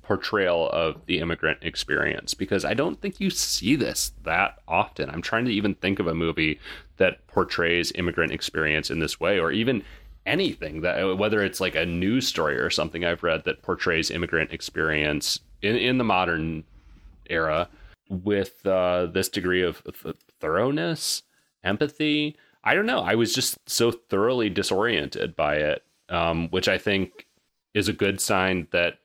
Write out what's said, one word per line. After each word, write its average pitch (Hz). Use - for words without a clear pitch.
portrayal 90
of 80
the 90
immigrant 82
experience 73
because 95
I 76
don't 151
think 202
you 190
see -
this -
that 87
often. 85
I'm 87
trying 113
to 120
even 101
think 98
of 95
a 80
movie 80
that 90
portrays 85
immigrant 85
experience 78
in 80
this 76
way, 92
or 82
even 113
anything 95
that, 92
whether 104
it's, 92
like, 92
a 80
news 92
story 73
or 67
something 82
I've 85
read 80
that 78
portrays 85
immigrant 82
experience 76
in, 107
in 127
the 123
modern 82
era 165
with, 98
uh, 90
this 92
degree 90
of 85
th-, -
thoroughness, 139
empathy. 147
I 127
don't 208
know. 247
I 104
was 117
just -
so 117
thoroughly 117
disoriented 98
by 76
it, 76
um, 85
which 92
I 92
think 98
is 104
a 104
good 98
sign 92
that 87